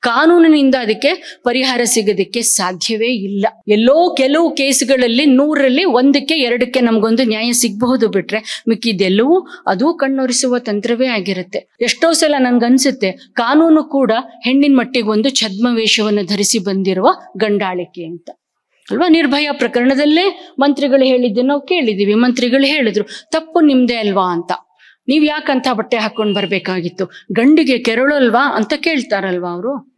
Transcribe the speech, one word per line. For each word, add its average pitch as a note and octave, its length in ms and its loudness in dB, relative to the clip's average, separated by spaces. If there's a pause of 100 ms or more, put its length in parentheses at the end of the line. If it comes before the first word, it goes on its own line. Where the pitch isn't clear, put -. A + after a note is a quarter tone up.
ಕಾನೂನಿನಿಂದ D4 720 4
ಅದಕ್ಕೆ B3 680 -2
ಪರಿಹಾರ B3 400 0
ಸಿಗೋದಕ್ಕೆ G#3 580 -2
ಸಾಧ್ಯವೇ G#3 640 -2
ಇಲ್ಲ. G3+ 400 -2 (220)
ಎಲ್ಲೋ C#4 460 4
ಕೆಲವು D4 400 0
ಕೇಸ್ಗಳಲ್ಲಿ C4 720 0
ನೂರರಲ್ಲಿ C#4+ 580 2
ಒಂದಕ್ಕೆ C#4 500 2
ಎರಡಕ್ಕೆ B3 460 -2
ನಮಗೊಂದು A3+ 420 0
ನ್ಯಾಯ A3+ 300 -2
ಸಿಗಬಹುದು A#3 560 0
ಬಿಟ್ರೆ G3 600 -6
ಮಿಕ್ಕಿದ್ದೆಲ್ಲವೂ A3+ 800 0 (180)
ಅದು B3 280 0
ಕಣ್ಣೊರೆಸುವ C4 640 -2
ತಂತ್ರವೇ A#3 480 -4
ಆಗಿರುತ್ತೆ. F#3 640 -6 (100)
ಎಷ್ಟೋ B3 320 0
ಸಲ D#4 260 2
ನನ್ಗನ್ಸುತ್ತೆ B3 760 2
ಕಾನೂನು D#4 720 2
ಕೂಡ C4+ 280 0 (320)
ಹೆಣ್ಣಿನ C4+ 320 2
ಮಟ್ಟಿಗೆ B3 320 -2
ಒಂದು A3 200 0
ಛದ್ಮವೇಷವನ್ನು A3 960 -2
ಧರಿಸಿ G3+ 340 -2
ಬಂದಿರುವ F#3+ 500 0 (280)
ಗಂಡಾಳಿಕೆ F#3 680 -4
ಅಂತ E3+ 260 -16 (600)
ಅಲ್ವಾ? C#4 180 -2
ನಿರ್ಭಯ D4+ 440 2
ಪ್ರಕರಣದಲ್ಲೇ C#4+ 1040 0
ಮಂತ್ರಿಗಳು C#4 460 2
ಹೇಳಿದ್ದನ್ನು B3 440 0
ನಾವು C#4+ 120 0
ಕೇಳಿದೀವಿ. G#3+ 540 0
ಮಂತ್ರಿಗಳು B3 520 2
ಹೇಳಿದ್ರು, A3+ 380 0 (260)
"ತಪ್ಪು D#4+ 300 -2
ನಿಮ್ದೇ B3+ 340 4
ಅಲ್ವಾ?" G3 380 0
ಅಂತ. E3+ 200 -4 (560)
"ನೀವ್ D4+ 160 2
ಯಾಕಂತ D4 480 -2
ಬಟ್ಟೆ A3 240 -2
ಹಾಕೊಂಡ್ G#3+ 380 -4
ಬರ್ಬೇಕಾಗಿತ್ತು? F#3 680 -4 (280)
ಗಂಡಿಗೆ C4 460 2
ಕೆರಳಲ್ವಾ?" B3+ 760 0
ಅಂತ G#3+ 200 -2
ಕೇಳ್ತಾರಲ್ವಾ G3 760 -4
ಅವರು. G3+ 260 -8 (220)